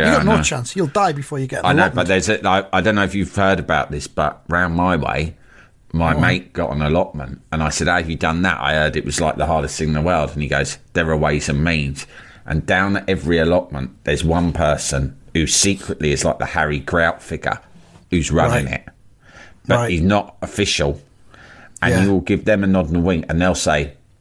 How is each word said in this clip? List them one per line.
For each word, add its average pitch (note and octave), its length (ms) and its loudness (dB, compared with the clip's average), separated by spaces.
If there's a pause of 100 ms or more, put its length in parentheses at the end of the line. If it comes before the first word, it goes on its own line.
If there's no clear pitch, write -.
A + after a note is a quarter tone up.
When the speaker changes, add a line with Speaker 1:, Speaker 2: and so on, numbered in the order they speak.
Speaker 1:
You D#2+ 60 0
got D#2 80 2
Speaker 2:
I - 40 0
Speaker 1:
no G2+ 120 4
Speaker 2:
know. D#3+ 80 2
Speaker 1:
chance. C3 320 -4
You'll F#3 100 0
die F#3+ 260 0
before C#3+ 280 -8
you C3 80 -4
get C3 120 -6
an - 60 -2
Speaker 2:
I F#2 60 4
know, - 100 4
Speaker 1:
allotment. F#2+ 140 0
Speaker 2:
but F2+ 100 0
there's F#2+ 220 2
a, G2+ 200 0
I, F#2+ 240 2
I F#2+ 80 2
don't G#2 140 2
know G2+ 80 2
if F#2+ 140 -2
you've F#2+ 180 -4
heard G2 240 2
about D2+ 320 -2
this, D2 160 -8
but - 420 -4
round E2+ 280 0
my F2+ 200 2
way, D2+ 380 -2 (580)
my D#2+ 200 2
Speaker 1:
Go D#2 60 2
on. D#2+ 40 2
Speaker 2:
mate F2+ 300 0
got E2+ 180 -2
an D2 120 -2
allotment, D2 580 -2 (100)
and D#2+ 140 -2
I D2+ 60 0
said, D#2 180 -2
"How F2 80 2
have E2+ 120 -2
you D#2+ 80 -4
done E2 260 0
that?" F2+ 180 0
I D2 140 0
heard D2+ 200 2
it D2 100 -2
was, C#2+ 160 -4
like, D#2 160 0
the D2 100 0
hardest D#2 300 -2
thing D#2+ 120 -2
in D#2 60 0
the D2+ 80 0
world, D#2+ 320 0
and D2+ 80 -4
he D2 60 -4
goes, C#2 300 -2 (140)
"There E2 180 0
are D#2 60 2
ways D2+ 320 0
and D2 160 0
means." D2 420 -2 (400)
And D#2 200 -2
down G2 320 2
at - 100 -4
every E2+ 300 2
allotment, D#2+ 520 0 (140)
there's D2 180 0
one E2 300 2
person C#2+ 640 0 (180)
who - 140 2
secretly F#2 640 0
is C#2 120 -2
like D#2+ 140 0
the - 80 -4
Harry D2+ 320 -2
Grout E2 440 0
figure - 360 -6 (520)
who's D#2 200 0
running D2+ 360 2
Speaker 1:
Right. B1+ 80 -6
Speaker 2:
it, - 140 -10 (800)
but F#2+ 120 2
Speaker 1:
Right. A#2+ 120 0
Speaker 2:
he's E2+ 120 0
not G2+ 400 2
official. - 580 -2 (840)
And E2+ 120 2
Speaker 1:
Yeah. F2+ 100 4
Speaker 2:
you G2+ 80 4
will F#2+ 80 4
give G2 240 0
them G#2+ 180 2
a G2 40 0
nod F#2 220 2
and E2 100 0
a - 20 2
wink, E2+ 280 0
and D#2+ 120 0
they'll F2+ 140 2
say, D2+ 380 0 (280)